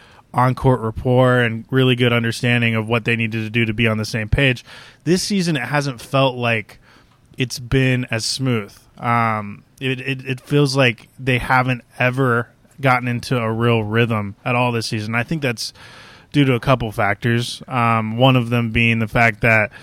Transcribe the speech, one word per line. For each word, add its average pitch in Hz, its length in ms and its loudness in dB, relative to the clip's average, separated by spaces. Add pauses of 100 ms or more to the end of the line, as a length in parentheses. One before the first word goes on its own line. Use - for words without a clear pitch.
(360)
on-court 127 440 2
rapport 123 640 2
and 113 280 -2
really 131 260 2
good 120 160 2
understanding 117 640 0
of 110 140 -2
what 117 180 -2
they 117 100 0
needed 113 280 -2
to 107 80 -6
do 117 140 2
to 110 80 -2
be 117 140 0
on 110 100 0
the 107 80 -2
same 107 220 -6
page. 131 380 0 (380)
This 180 180 0
season, 175 340 0
it 120 120 -4
hasn't 139 340 -2
felt 135 340 0
like 117 440 -2 (580)
it's 131 220 -4
been 127 460 0
as 113 200 -4
smooth. 120 500 -4 (220)
Um, 113 680 -2 (160)
it, 131 200 -4
it, 131 260 -8
it 131 160 -6
feels 143 340 2
like 127 320 0 (120)
they 127 180 0
haven't 127 460 0 (160)
ever 123 500 0 (320)
gotten 127 260 2
into 120 300 -4
a 113 140 -2
real 113 320 2
rhythm 107 600 0
at 127 120 -2
all 123 160 0
this 113 160 -4
season. 110 260 -6
I 120 80 -2
think 156 220 -6
that's 120 280 -4 (600)
due 143 140 4
to 131 100 2
a 113 40 -2
couple 120 320 0
factors. 117 760 -2
Um, 117 500 0
one 127 180 6
of 120 140 0
them 117 220 -2
being 117 260 2
the 110 100 -2
fact 117 340 2
that, 110 300 2 (120)